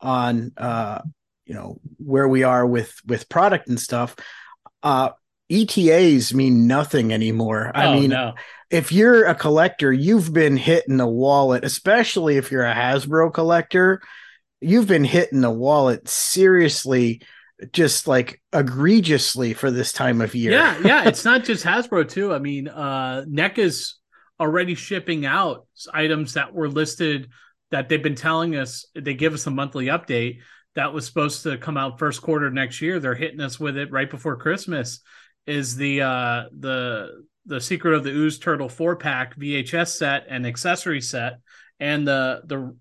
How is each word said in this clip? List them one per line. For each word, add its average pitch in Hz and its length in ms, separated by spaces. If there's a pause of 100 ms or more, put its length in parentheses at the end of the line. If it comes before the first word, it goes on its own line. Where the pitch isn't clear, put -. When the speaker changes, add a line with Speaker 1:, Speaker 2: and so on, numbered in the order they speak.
Speaker 1:
on, 123 560
uh, 113 420 (460)
you 87 80
know, 98 260 (200)
where 139 280
we 131 160
are 123 240
with, 120 260 (140)
with 110 220
product 190 400
and 120 100
stuff, 120 380 (680)
uh, 135 280 (360)
E 208 180
T 180 240
As 160 440
mean 127 340
nothing 131 460
anymore. 110 600
I 139 120
Speaker 2:
Oh, 139 80
Speaker 1:
mean, 139 160
Speaker 2:
no. 127 240 (360)
Speaker 1:
if 165 220
you're 220 320
a 170 120
collector, 156 580
you've 160 400
been 151 240
hitting 143 400
the 123 100
wallet, 131 560
especially 190 720
if 135 160
you're 131 140
a 117 100
Hasbro 143 580
collector, 170 680 (600)
you've 202 260
been 170 160
hitting 139 380
the 123 100
wallet 131 560
seriously, 143 1120 (500)
just, - 360
like, 127 340 (100)
egregiously 143 1000
for 135 160
this 123 220
time 123 300
of 113 120
year. 117 200
Speaker 2:
Yeah, 277 260
Speaker 1:
<laughs> 170 40
Speaker 2:
yeah. 233 240
It's - 180
not 240 180
just 220 200
Hasbro, 190 460
too. 196 240
I 143 60
mean, 143 300
uh, 135 580
neca's 170 720 (400)
already 175 340
shipping 170 520
out 156 500
s-, - 180
items 156 400
that 143 200
were 160 160
listed 147 600 (400)
that 135 200
they've 156 120
been 147 140
telling 165 400
us. 131 400
They 143 180
give 151 220
us - 100
a 147 60
monthly 135 360
update 123 520 (340)
that 143 200
was 151 120
supposed 147 380
to 143 140
come 147 200
out 135 220
first 147 240
quarter 147 260
next 127 320
year. 175 180
They're 131 140
hitting 143 280
us 135 180
with 143 180
it 143 140
right 135 180
before 135 280
Christmas. 156 640 (440)
Is 139 300
the, 139 260
uh, 123 420 (140)
the, 123 640 (220)
the 139 160
Secret 170 320
of 147 100
the 139 60
Ooze 151 300
Turtle 143 300
four-pack 147 680
V 143 220
H 131 180
S 170 240
set 139 280
and 123 200
accessory 160 540
set, 120 380 (380)
and 147 300
the, 131 380
the, 135 360